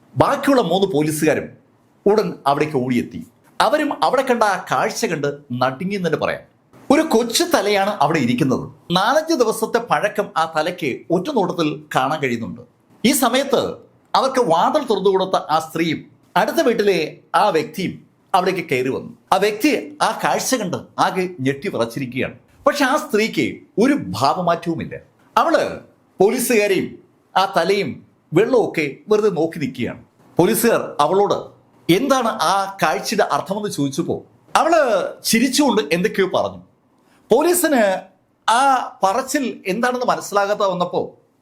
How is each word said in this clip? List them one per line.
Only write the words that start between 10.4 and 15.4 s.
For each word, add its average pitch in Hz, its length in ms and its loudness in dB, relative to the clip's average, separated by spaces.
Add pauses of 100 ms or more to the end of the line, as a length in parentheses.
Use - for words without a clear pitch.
തലയ്ക്ക് 156 440 -4 (100)
ഒറ്റ 180 180 0
നോട്ടത്തിൽ 170 540 -2 (120)
കാണാൻ 143 240 0
കഴിയുന്നുണ്ട്. 113 420 -6 (440)
ഈ 247 60 6
സമയത്ത് 254 640 0 (400)
അവർക്ക് 254 260 2
വാതിൽ 240 420 2
തുറന്നു 196 260 0
കൊടുത്ത 185 260 0
ആ 156 340 -2